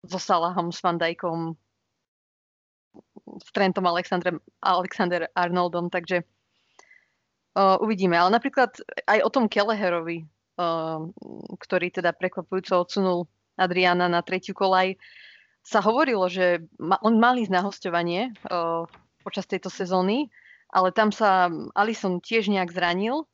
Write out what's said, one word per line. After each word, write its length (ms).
so 160
Salahom, 560
s 80
Van 160
Dijkom, 560
s 160
Trentom 320
Alexandrem-, 560
Alexander-Arnoldom, 1300
takže, 300
e, 20
uvidíme. 380
Ale 160
napríklad 400
aj 160
o 80
tom 160
Kelleherovi, 760
e, 40
ktorý 340
teda 220
prekvapujúco 580
odsunul 560
Adriana 560
na 140
tretiu 320
kolaj, 420
sa 160
hovorilo, 480
že 400
ma-, 240
on 160
mal 160
ísť 140
na 100
hosťovanie, 640
e, 340
počas 240
tejto 240
sezóny, 640
ale 180
tam 240
sa 380
Alisson 400
tiež 320
nejak 240
zranil 600